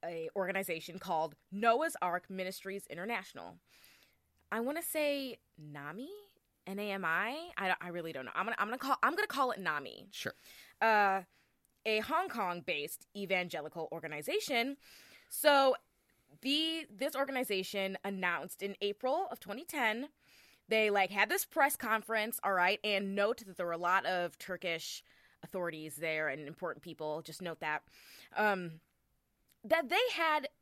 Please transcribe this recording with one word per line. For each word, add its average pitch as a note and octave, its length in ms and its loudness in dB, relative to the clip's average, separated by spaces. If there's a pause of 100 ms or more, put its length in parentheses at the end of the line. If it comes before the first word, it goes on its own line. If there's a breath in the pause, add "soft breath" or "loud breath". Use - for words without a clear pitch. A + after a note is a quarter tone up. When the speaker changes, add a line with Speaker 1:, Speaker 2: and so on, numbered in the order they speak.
Speaker 1:
a E3 300 -4
organization F#3 640 -2
called D#3+ 380 0 (160)
Noah's A#3 500 4
Ark F3 260 0
Ministries F#3+ 640 -6
International. F#3 640 -8 (960 soft breath)
I A3 100 -2
wanna D4 220 -2
say C#4+ 560 0 (180)
nami? D3+ 540 -10 (560)
N F#3+ 140 -6
A G#3 100 -4
M G3 140 -4
I? F#3+ 320 0 (200)
I, F#3 240 2
I F3+ 80 -10
really E3+ 240 -6
don't C3 120 -6
know. A#2 100 -10
I'm F#3 120 0
gonna, A3+ 120 -2
I'm G3+ 80 2
gonna A3+ 120 -4
call, C4+ 240 0
I'm C4+ 120 4
gonna G#4 140 2
call C4 240 2
it - 80 -6
nami. D3+ 500 -4
Speaker 2:
Sure. - 240 -6 (480 loud breath)
Speaker 1:
Uh, G3+ 400 6 (680 soft breath)
a G#3+ 120 4
Hong D#4+ 280 0
Kong-based F3 760 -4 (100)
evangelical F3 760 -2
organization. A#3 840 -2 (520 loud breath)
So C#4 480 6 (640)
the, D#4 520 0
this C4+ 220 -2
organization G3+ 920 -2
announced F3+ 560 -2
in G3 200 -4
April B3+ 500 0
of - 80 -10
twenty C#4+ 260 -8
ten, B3+ 440 -2 (600 soft breath)
they, A3 220 4
like, G3 220 4
had G#3 160 4
this F#4 160 0
press C#4+ 320 2
conference, A3 680 0
all G3 120 2
right, F#3 280 4
and G3 320 0
note G#3+ 320 2
that F#3+ 100 -16
there F3+ 100 -2
were E3+ 40 -2
a E3 80 -2
lot F3 260 4
of F3 320 0
Turkish F3 680 -6 (400 soft breath)
authorities D#3+ 500 -6
there D#3 320 0
and C#3+ 220 -4
important D#3 340 -6
people, D3+ 400 -6
just D3+ 180 -14
note E3+ 200 -6
that, D3+ 220 -2 (540 loud breath)
um, F#3 440 0 (840)
that D4+ 260 2
they F4 60 0 (180)
had D4+ 360 2 (140)